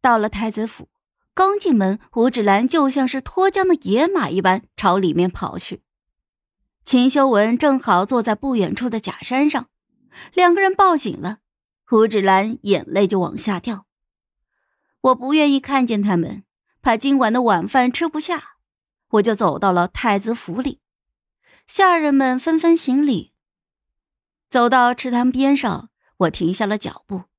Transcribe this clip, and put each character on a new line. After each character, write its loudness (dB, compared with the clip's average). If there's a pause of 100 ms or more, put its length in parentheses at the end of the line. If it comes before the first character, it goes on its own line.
到 2
了 0
太 -4
子 -6
府， -18 (460)
刚 2
进 0
门， 2 (160)
吴 2
芷 -4
兰 2
就 2
像 0
是 -6
脱 0
缰 -2
的 4 (160)
野 2
马 -2
一 -2
般 0 (140)
朝 0
里 0
面 0
跑 -10
去。 -14 (1000)
秦 2
修 2
文 2
正 2
好 0
坐 -2
在 -2
不 -6
远 -2
处 -6
的 -6
假 -10
山 0
上， -6 (640)
两 4
个 0
人 2
抱 2
紧 -6
了， -10 (500)
吴 4
芷 -2
兰 2
眼 -2
泪 0
就 0
往 -4
下 -4
掉。 -10 (1200)
我 2
不 -4
愿 4
意 2
看 0
见 -2
他 2
们， -4 (400)
怕 2
今 0
晚 2
的 0
晚 0
饭 0
吃 -4
不 -6
下， -8 (540)
我 2
就 0
走 0
到 0
了 2
太 -2
子 -4
府 -8
里。 -8 (880)
下 4
人 0
们 2
纷 0
纷 4
行 0
礼。 -2 (1160)
走 2
到 4
池 -6
塘 2
边 2
上， -6 (260)
我 0
停 -2
下 -4
了 -2
脚 -12
步。 -10 (120)